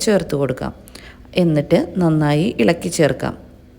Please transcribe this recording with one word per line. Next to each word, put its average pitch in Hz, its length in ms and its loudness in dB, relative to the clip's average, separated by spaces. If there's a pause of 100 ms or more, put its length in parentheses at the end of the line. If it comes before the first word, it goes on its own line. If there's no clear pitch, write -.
ചേർത്ത് 190 340 0
കൊടുക്കാം. 131 320 -4 (680)
എന്നിട്ട് 165 380 2 (220)
നന്നായി 156 460 2 (160)
ഇളക്കി 175 320 0
ചേർക്കാം. 139 380 0 (460)